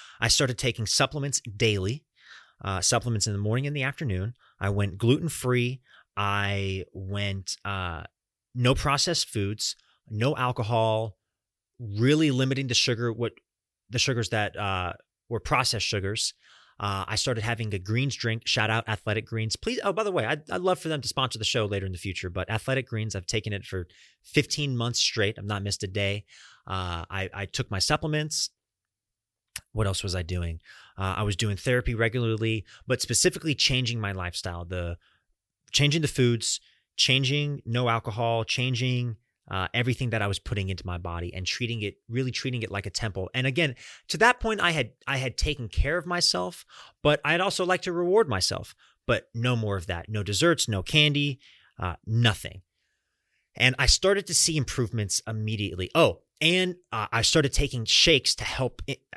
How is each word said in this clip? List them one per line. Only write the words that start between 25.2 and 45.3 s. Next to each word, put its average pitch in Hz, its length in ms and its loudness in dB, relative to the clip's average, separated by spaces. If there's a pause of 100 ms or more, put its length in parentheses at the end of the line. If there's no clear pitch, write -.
I've 101 80 -10
not 101 160 -4
missed 101 220 -4
a - 20 -2
day. 101 400 -2 (400)
Uh, 90 420 -6
I, 95 240 -6
I 101 140 -8
took - 240 -6
my 98 80 -2
supplements. 151 720 -2 (1200)
What 107 140 2
else 95 160 -2
was 92 120 -2
I 92 80 -2
doing? 85 380 -4 (380)
Uh, 95 180 -2
I 104 60 -2
was 104 120 0
doing 104 220 -2
therapy 123 380 0
regularly, 113 720 0 (200)
but 127 140 2
specifically - 540 2
changing 120 460 0
my 101 120 -2
lifestyle, 87 540 -6
the 87 320 -4 (720)
changing 147 300 4
the 143 60 2
foods, 120 520 2 (360)
changing 139 680 2
no 120 240 0
alcohol, 117 560 0
changing, 123 720 -2 (340)
uh, 92 220 -2
everything 120 380 0
that 107 120 0
I 101 40 0
was 101 120 -2
putting 98 300 -4
into 92 180 -6
my 90 120 -4
body 87 340 -6
and 90 140 -8
treating 117 360 -4
it, 101 140 -6 (120)
really 127 220 -2
treating 123 320 -4
it 110 80 -6
like 98 160 -6
a 98 40 -8
temple. 95 440 -4
And 127 120 0
again, 135 300 0 (320)
to 170 100 -4
that 233 220 6
point, 220 200 -2
I 175 120 2
had, 135 180 -2 (160)
I 135 100 -2
had 131 220 -4